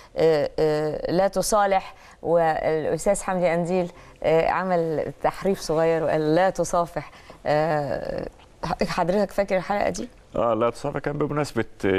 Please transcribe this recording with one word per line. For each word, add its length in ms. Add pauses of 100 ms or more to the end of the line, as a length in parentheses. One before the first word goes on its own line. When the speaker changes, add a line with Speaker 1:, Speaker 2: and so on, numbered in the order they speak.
(180)
Speaker 1:
آه، 320 (100)
آه، 520
لا 160
تصالح، 680 (280)
والأستاذ 1000
حمدي 260
قنديل، 420 (320)
آه، 260
عمل 600 (120)
تحريف 360
صغير 440
وقال: 320
"لا 140
تصافح". 600 (340)
آه، 840 (600)
حضرتك 440
فاكر 260
الحلقة 320
دي؟ 200 (260)
Speaker 2:
آه، 180
لا 160
تصافح 300
كان 180
بمناسبة 480 (340)